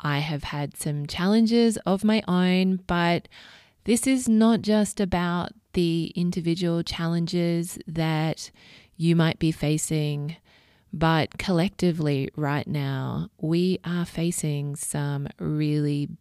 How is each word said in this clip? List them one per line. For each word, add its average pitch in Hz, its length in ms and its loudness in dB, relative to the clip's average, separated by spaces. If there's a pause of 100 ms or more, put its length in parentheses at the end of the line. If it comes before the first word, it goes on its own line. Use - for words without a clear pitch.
I 143 180 0
have 151 240 -4
had 147 320 -6
some 147 320 -4
challenges 226 800 2
of 196 180 0
my 214 240 2
own, 180 600 2
but 175 420 0 (560)
this 226 200 2
is 262 220 2
not 220 360 4
just 208 360 2
about 175 540 -2 (180)
the 165 420 0
individual 170 680 0
challenges 170 1040 -2
that 160 640 -2 (480)
you 165 160 4
might 165 240 2
be 160 100 2
facing, 151 840 -2 (560)
but 160 460 0
collectively 160 960 0
right 147 320 -2
now, 135 640 -4 (100)
we 175 460 0
are 170 180 -2
facing 151 720 -4
some 143 540 -4 (100)
really 151 680 -2 (120)